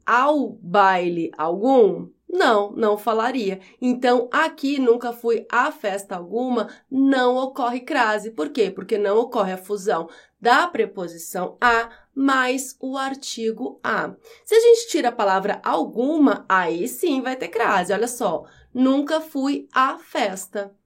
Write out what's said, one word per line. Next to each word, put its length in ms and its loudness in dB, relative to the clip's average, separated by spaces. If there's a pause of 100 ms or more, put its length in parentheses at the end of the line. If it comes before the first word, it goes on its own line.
ao 560 0
baile 760 2
algum"? 720 2 (180)
Não, 460 2
não 240 0
falaria. 640 -2 (200)
Então, 480 2
aqui, 480 -2
"nunca 360 2
fui 360 -2
a 220 0
festa 460 -6
alguma", 500 -4 (240)
não 460 4
ocorre 420 -4
crase. 520 -2
Por 180 -6
quê? 200 0
Porque 280 -4
não 220 2
ocorre 340 -2
a 40 -6
fusão 520 -4 (280)
da 300 2
preposição 920 -6
a 280 2 (240)
mais 680 0
o 180 -8
artigo 840 -6
a. 300 -4 (320)
Se 100 0
a 40 8
gente 280 6
tira 220 0
a 20 0
palavra 520 0
alguma, 840 2
aí 400 0
sim 340 -2
vai 140 -4
ter 140 -8
crase. 420 0
Olha 160 0
só, 380 -4 (280)
"Nunca 460 2
fui 540 -4
à 240 0
festa", 760 -6 (120)